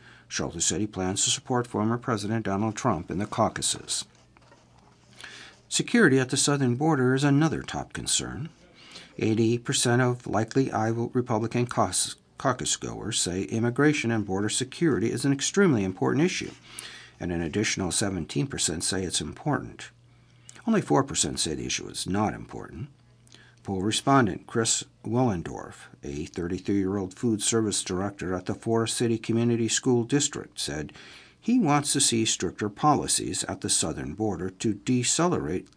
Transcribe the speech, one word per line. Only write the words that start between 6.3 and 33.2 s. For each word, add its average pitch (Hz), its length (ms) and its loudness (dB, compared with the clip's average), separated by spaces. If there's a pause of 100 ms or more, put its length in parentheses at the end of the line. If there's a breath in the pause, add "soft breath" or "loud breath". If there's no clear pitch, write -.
the 143 60 0
southern 139 380 2
border 131 400 4
is 135 100 2
another 139 380 4
top - 300 -8
concern. - 560 -4 (720 loud breath)
Eighty 113 400 4
percent 127 420 2
of 123 260 0
likely 117 460 0
Iowa 117 400 0
Republican 120 540 0
caucus, - 500 0 (220)
caucus - 380 0
goers 113 440 -6
say 92 220 -2
immigration 120 680 2
and 110 140 0
border 98 240 -2
security 123 640 0
is 123 140 -2
an 139 80 4
extremely 139 520 4
important 127 400 2
issue, - 280 -2 (680 loud breath)
and 87 100 -4
an 85 120 -2
additional 92 500 -2
seventeen 98 540 -2
percent 80 380 -4
say 92 200 -2
it's 80 160 -2
important. - 720 -4 (760 loud breath)
Only 226 140 2
four 143 240 4
percent 113 340 -2
say 80 160 -2
the 62 120 -6
issue - 220 -6
is - 180 -8
not 98 280 0
important. - 540 -12 (720 loud breath)
Poll 95 200 -2
respondent 110 640 2
Chris - 340 0 (220)
Willendorf, 110 800 -2 (160)
a 71 220 -8
thirty-three-year-old 92 880 -2
food 110 280 0
service 110 420 0
director 92 500 -4
at 87 120 -6
the 107 80 -2
Forest 113 420 0
City 117 220 0
Community 117 500 2
School 120 360 2
District, - 540 -2
said - 340 -6 (480 loud breath)
he 240 180 2
wants 147 340 4
to 139 80 2
see 113 240 2
stricter 104 440 -2
policies 110 760 0